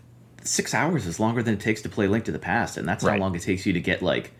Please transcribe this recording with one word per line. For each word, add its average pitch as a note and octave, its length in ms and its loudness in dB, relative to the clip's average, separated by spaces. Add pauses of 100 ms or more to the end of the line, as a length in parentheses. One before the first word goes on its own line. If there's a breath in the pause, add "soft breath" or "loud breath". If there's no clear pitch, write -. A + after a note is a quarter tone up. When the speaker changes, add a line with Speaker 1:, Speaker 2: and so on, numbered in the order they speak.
(440)
Speaker 1:
six - 280 -2
hours C3+ 320 2
is E2+ 140 -6
longer A#2 240 2
than A2 120 2
it G2+ 60 -4
takes A2 220 0
to - 60 -6
play G#2 180 2
Link A2 200 2
to D#2+ 60 -4
the D2 60 -4
Past, F#2 380 -2
and - 120 -4
that's - 140 -2
Speaker 2:
Right. D#2 120 4
Speaker 1:
how G2+ 40 2
long F#2+ 160 0
it F2 80 -4
takes F#2 240 0
you G2+ 60 2
to F2 80 2
get, F2+ 200 0
like, C#2+ 400 0